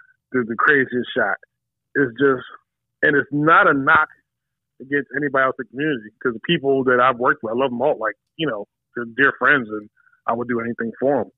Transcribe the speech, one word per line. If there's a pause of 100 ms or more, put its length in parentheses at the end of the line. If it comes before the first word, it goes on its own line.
(320)
the,
the
craziest
shot. (600)
It's
just, (580)
and
it's
not
a
knock (720)
against
anybody
else
in
the
community, (120)
'cause
the
people
that
I've
worked
with,
I
love
'em
all.
Like, (220)
you
know, (280)
they're (120)
dear
friends,
and (380)
I
would
do
anything
for
'em.